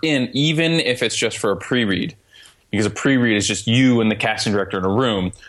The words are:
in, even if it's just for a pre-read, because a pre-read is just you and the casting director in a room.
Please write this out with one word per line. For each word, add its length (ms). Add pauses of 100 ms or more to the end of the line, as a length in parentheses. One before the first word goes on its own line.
in, 300
even 400
if 280
it's 140
just 240
for 100
a 60
pre-read, 600 (540)
because 160
a 60
pre-read 440
is 120
just 180
you 340
and 120
the 40
casting 380
director 240
in 80
a 80
room. 380 (180)